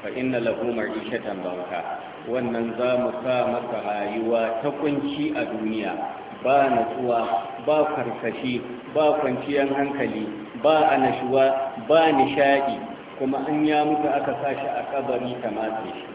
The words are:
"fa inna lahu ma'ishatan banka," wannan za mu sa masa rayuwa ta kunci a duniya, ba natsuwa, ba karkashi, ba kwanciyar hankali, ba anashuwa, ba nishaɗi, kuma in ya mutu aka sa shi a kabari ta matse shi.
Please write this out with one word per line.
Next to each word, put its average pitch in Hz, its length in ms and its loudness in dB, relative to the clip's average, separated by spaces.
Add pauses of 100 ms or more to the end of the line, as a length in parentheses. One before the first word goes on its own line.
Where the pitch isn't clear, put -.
"fa 104 80 -6
inna 123 320 -2
lahu 117 320 0
ma'ishatan 107 640 -4
banka," 90 640 -6 (240)
wannan 117 480 -2
za 123 240 2
mu 123 240 0
sa 123 240 2
masa 120 320 -2
rayuwa 113 800 0
ta 143 160 -2
kunci 147 640 -2
a 117 80 -2
duniya, 110 460 -2 (500)
ba 135 240 6
natsuwa, 127 520 2 (440)
ba 151 320 2
karkashi, 120 640 -2 (320)
ba 151 320 4
kwanciyar 139 480 0
hankali, 117 560 -2 (320)
ba 156 400 6
anashuwa, 131 460 4 (420)
ba 160 240 8
nishaɗi, 139 640 4 (400)
kuma 135 320 -2
in 151 160 2
ya 151 240 4
mutu 151 160 2
aka 143 400 0
sa 139 80 0
shi - 160 -4
a 120 240 -4
kabari 127 480 -2
ta 120 80 -4
matse 110 480 -4
shi. - 200 -12